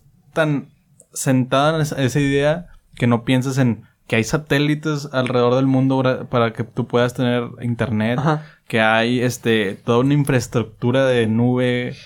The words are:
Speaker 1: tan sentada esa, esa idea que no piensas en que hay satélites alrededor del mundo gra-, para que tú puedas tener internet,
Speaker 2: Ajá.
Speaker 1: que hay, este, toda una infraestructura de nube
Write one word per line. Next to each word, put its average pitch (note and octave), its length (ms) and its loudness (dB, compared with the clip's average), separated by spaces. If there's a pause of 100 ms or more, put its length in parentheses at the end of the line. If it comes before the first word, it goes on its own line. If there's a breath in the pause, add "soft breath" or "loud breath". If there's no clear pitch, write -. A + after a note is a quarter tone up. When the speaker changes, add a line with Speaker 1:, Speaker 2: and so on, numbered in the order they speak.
(340)
Speaker 1:
tan D#3 360 -2 (420)
sentada C3+ 680 0
esa, D3 220 -4
esa C3 160 0
idea C#3+ 480 0 (280 soft breath)
que B2 120 0
no A#2+ 180 0
piensas C3 320 0
en A#2 280 0 (200 loud breath)
que - 120 -2
hay A2+ 60 2
satélites D3+ 880 -2
alrededor B2 440 0
del C3+ 100 2
mundo C3 380 2
gra-, B2+ 240 -2
para A#2 260 0
que A#2 100 -6
tú A#2+ 220 -6
puedas B2 300 0
tener B2 280 0 (200)
internet, A2+ 560 -2
Speaker 2:
Ajá. D3+ 260 0 (220 loud breath)
Speaker 1:
que A#2 120 -2
hay, A2+ 420 2
este, A2+ 520 0
toda A#2 240 0
una C3+ 160 2
infraestructura C3 960 0
de B2 180 2
nube B2 680 0 (100 loud breath)